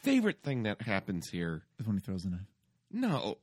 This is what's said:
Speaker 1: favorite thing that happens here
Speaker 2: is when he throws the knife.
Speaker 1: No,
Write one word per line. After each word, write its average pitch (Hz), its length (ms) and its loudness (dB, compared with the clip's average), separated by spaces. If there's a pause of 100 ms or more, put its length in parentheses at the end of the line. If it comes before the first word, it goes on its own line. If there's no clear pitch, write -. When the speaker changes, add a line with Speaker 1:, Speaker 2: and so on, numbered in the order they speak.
Speaker 1:
favorite 254 400 4
thing 127 200 0
that 104 180 0
happens 98 480 0
here 82 340 -2 (160)
Speaker 2:
is 107 80 -6
when 101 100 2
he 92 40 0
throws 95 220 -6
the 95 80 -4
knife. 90 160 -6 (440)
Speaker 1:
No, 202 520 0